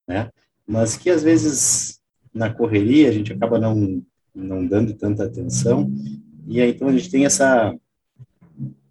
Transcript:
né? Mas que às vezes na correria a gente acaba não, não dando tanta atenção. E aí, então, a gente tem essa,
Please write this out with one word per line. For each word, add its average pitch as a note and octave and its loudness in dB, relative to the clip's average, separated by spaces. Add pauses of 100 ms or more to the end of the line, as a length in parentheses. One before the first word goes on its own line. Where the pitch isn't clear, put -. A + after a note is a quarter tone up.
né? G#2+ -4 (380)
Mas A2 -2
que - -6
às E3 4
vezes D#3 0 (400)
na A2 -2
correria A#2 4
a A2+ 2
gente G#2+ -4
acaba G#2+ 0
não, G#2+ 0 (300)
não F#2 -6
dando G#2+ 0
tanta G#2 -4
atenção. A#2+ -2 (560)
E A2+ -2
aí, A#2+ 4
então, C3 -4
a C#3 2
gente B2 -2
tem C3+ 2
essa, C3 2 (1160)